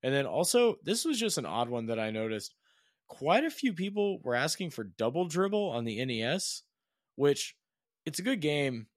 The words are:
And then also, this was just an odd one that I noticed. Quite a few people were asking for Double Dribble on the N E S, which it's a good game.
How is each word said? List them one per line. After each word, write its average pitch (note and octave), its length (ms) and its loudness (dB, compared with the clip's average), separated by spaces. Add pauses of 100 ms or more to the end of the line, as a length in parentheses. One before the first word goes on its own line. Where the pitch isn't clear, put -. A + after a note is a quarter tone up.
And C3 120 2
then C#3 120 2
also, F3+ 580 4
this A3+ 200 -2
was D4+ 140 0
just G#3+ 200 0
an A#2 80 -4
odd A#2 220 0
one A#2+ 180 -4
that A2+ 120 -2
I A2 120 -2
noticed. A2 440 -4 (540)
Quite F#3 360 2
a E4 60 0
few B3+ 220 -2
people G3 480 -2
were A#2+ 140 -2
asking D#3 360 -2
for A2+ 140 -8
Double A#2 400 0
Dribble F#3+ 460 0
on A#2 140 -2
the A2 140 -2
N C3 120 -2
E A2+ 120 -2
S, D3 400 -2 (540)
which C#3 400 2 (480)
it's D#3+ 140 -6
a F3 40 -6
good A#3 180 0
game. C#3+ 560 0